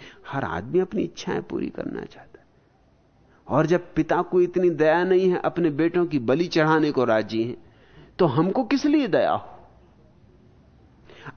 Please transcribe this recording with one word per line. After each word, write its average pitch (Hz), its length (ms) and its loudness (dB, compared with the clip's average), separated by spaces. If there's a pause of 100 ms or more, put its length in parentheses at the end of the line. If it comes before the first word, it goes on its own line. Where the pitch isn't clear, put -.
(280)
हर 135 160 -6
आदमी 101 340 -4
अपनी 185 240 -2
इच्छाएं - 400 -6
पूरी - 280 -8
करना - 340 -10
चाहता - 360 -20
है। - 60 -20 (1040)
और 151 180 2
जब 175 280 -2
पिता 156 280 0
को 180 180 0
इतनी 175 300 2
दया 156 340 2
नहीं 185 260 4
है, 180 100 0
अपने 165 300 0
बेटों 165 360 0
की 151 120 -2
बलि 165 280 0
चढ़ाने 156 460 2
को 131 120 0
राजी 110 400 0
हैं, 123 120 -6 (600)
तो 180 80 4
हमको 170 380 0
किस 277 220 0
लिए 294 220 2
दया 113 240 2
हो?" - 240 -6 (1800)